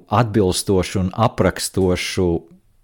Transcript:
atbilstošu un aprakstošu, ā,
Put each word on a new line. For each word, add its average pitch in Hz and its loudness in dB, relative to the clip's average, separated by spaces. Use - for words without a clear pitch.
atbilstošu 101 0
un 92 -4
aprakstošu, 92 0
ā, 82 -4